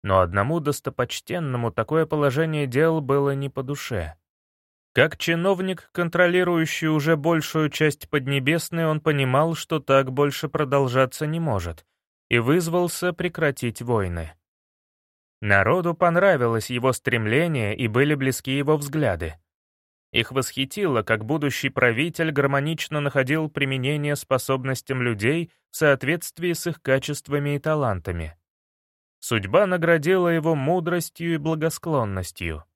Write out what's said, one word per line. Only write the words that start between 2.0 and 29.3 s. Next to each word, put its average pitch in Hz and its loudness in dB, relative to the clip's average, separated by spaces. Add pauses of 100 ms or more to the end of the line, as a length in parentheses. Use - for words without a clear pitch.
положение 151 0
дел 156 2
было 139 0
не 139 -6
по 131 -8
душе. 113 -6 (800)
Как 151 2
чиновник, 180 -2
контролирующий 175 2
уже 156 2
большую 156 0
часть 151 0
Поднебесной, 147 0
он 156 0
понимал, 147 2
что - -4
так 135 2
больше 143 0
продолжаться 135 0
не 156 -4
может, 98 -4 (420)
и 117 4
вызвался 170 0
прекратить 147 -4
войны. 92 -2 (1080)
Народу 117 2
понравилось 165 2
его 127 0
стремление 120 0
и 123 -2
были 135 2
близки 135 -2
его 143 2
взгляды. 127 -4 (720)
Их 113 0
восхитило, 135 0
как 110 -2
будущий 143 -2
правитель 131 0
гармонично 143 -2
находил 147 0
применение 143 -2
способностям 131 -2
людей 123 0 (200)
в - -14
соответствии 160 0
с - -6
их 170 -6
качествами 143 -2
и 143 -2
талантами. 95 -2 (920)
Судьба 113 2